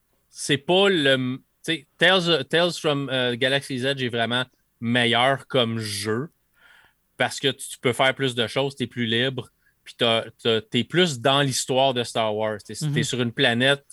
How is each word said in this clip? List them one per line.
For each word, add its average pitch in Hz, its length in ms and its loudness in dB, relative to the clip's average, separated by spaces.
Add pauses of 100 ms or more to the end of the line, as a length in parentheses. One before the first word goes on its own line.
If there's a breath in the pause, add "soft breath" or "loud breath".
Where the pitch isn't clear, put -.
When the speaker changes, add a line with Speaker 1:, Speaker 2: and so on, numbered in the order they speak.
(300)
Speaker 1:
c'est - 300 -4
pas 190 280 2
le, 135 500 2
tu - 40 -20 (220)
sais, 160 240 -6 (100)
Tales, 170 500 2
Tales 170 260 2
from, 143 380 -2
euh, 123 240 0
Galaxy's 131 480 -2
Edge 135 200 -2
est 123 60 -2
vraiment 120 360 -2 (340)
meilleur 120 680 2
comme 113 320 0
jeu 107 500 -4 (880 soft breath)
parce 123 220 -4
que 143 80 -2
tu, - 220 -4
tu - 100 -16
peux 123 140 0
faire 131 200 2
plus 131 220 -4
de 120 100 -2
choses, 135 300 -4
t'es 123 100 -4
plus 120 220 -4
libre, 123 420 -2 (340)
puis - 140 -20
t'as, 113 280 2 (180)
t'as, 113 180 2
t'es 120 220 -2
plus 156 380 0
dans 139 200 4
l'histoire 131 540 0
de 120 80 -2
Star 110 320 -2
Wars. 107 280 -2
T'es, 110 160 -14
Speaker 2:
Mhm. 151 140 -4
Speaker 1:
t'es 151 80 2
sur - 180 -4
une 120 120 0
planète 135 600 2